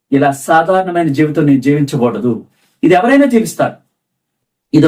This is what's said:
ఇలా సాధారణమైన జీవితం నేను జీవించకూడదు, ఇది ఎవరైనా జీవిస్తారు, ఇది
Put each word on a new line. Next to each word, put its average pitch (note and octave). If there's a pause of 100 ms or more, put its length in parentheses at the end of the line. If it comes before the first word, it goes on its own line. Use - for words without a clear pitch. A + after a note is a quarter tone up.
(160)
ఇలా C#3 (160)
సాధారణమైన F3
జీవితం D3+
నేను C3
జీవించకూడదు, A#2+ (500)
ఇది E3+
ఎవరైనా C#4
జీవిస్తారు, - (1000)
ఇది D3+